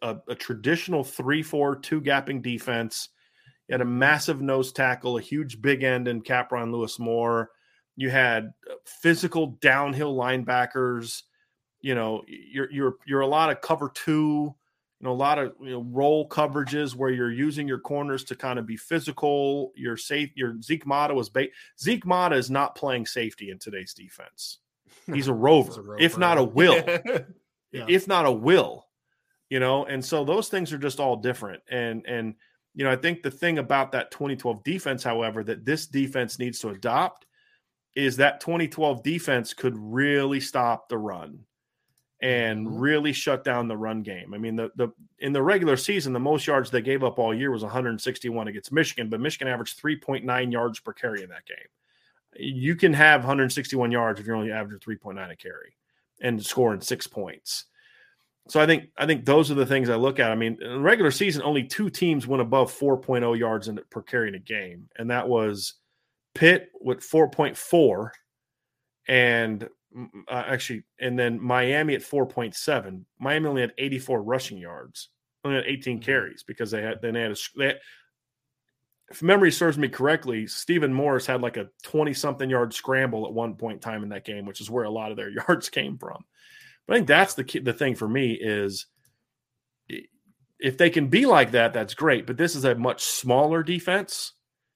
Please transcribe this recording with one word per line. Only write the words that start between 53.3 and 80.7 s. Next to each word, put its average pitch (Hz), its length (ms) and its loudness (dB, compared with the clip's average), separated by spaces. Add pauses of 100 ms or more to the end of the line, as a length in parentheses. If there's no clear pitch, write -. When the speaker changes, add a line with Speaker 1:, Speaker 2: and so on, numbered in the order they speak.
Speaker 1:
sixty-one 127 400 0
yards 113 280 0
if 104 60 -12
you're 113 100 -2
only 110 160 -2
averaging 107 280 -8
three 110 160 -10
point 98 220 -14
nine 92 120 -12
a 82 60 -16
carry - 400 -18 (460)
and 117 220 -2
scoring 110 380 2
six - 240 -6
points. - 600 -10 (800)
So 156 140 4
I 151 60 8
think, 160 300 4
I 143 100 -2
think 160 180 0
those 143 260 6
are 143 40 0
the 135 100 4
things 131 240 2
I 117 60 4
look 131 240 2
at. 113 120 4
I 110 40 0
mean, 113 260 -2
in 113 120 -10
the 131 60 -4
regular 180 320 6
season, 147 300 0
only 143 220 2
two 208 260 -4
teams 151 380 0
went 131 140 2
above 123 300 4
four 139 260 2
point 127 280 0
oh 117 80 2
yards 113 340 -2
in, 107 120 -8 (100)
per 113 120 -12
carry 113 280 -2
in 98 60 -8
a 92 40 -12
game, 95 480 -10 (100)
and 117 140 -4
that 120 160 0
was 110 480 0 (580)
Pitt 175 460 6
with - 240 -4
four 160 260 4
point - 280 -2
four, 113 560 4 (920)
and, 117 600 2 (300)
mm, 123 100 -14 (200)
uh, 123 180 -4
actually, 127 380 -6 (160)
and 123 180 -2
then 120 240 0
Miami 127 540 2
at - 80 -4
four 139 240 0
point 117 260 -6
seven. 98 520 -4 (120)
Miami 151 300 0
only 139 140 -2
had 120 180 -2
eighty-four 131 420 -2
rushing 113 380 -4
yards, 80 500 -16 (340)
only 139 140 0
had 123 80 -2
eighteen 131 320 -4
Speaker 2:
Mm-hmm. 110 80 -12
Speaker 1:
carries 123 380 -2
because - 260 -8
they 107 140 -4
had, 113 180 -6
they 117 60 -4
had 113 240 -2
a, 101 40 -6 (220)
they 139 100 0
had, - 120 -2 (1300)
if - 140 -16
memory 185 280 8
serves 156 260 2
me 147 100 2
correctly, 127 600 0
Stephen 156 460 0